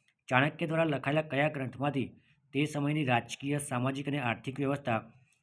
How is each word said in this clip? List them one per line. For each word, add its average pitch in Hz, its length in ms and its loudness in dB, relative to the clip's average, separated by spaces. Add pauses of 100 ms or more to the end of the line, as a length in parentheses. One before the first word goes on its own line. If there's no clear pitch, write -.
(280)
ચાણક્ય 151 400 2
દ્વારા 160 160 2
લખાયેલા 147 380 2
કયા 143 280 2
ગ્રંથમાંથી 131 580 -2 (460)
તે 143 120 2
સમયની 147 400 0
રાજકીય, 127 520 0
સામાજિક 139 500 -2
અને 143 120 -2
આર્થિક 123 400 -4
વ્યવસ્થા 135 520 -2 (320)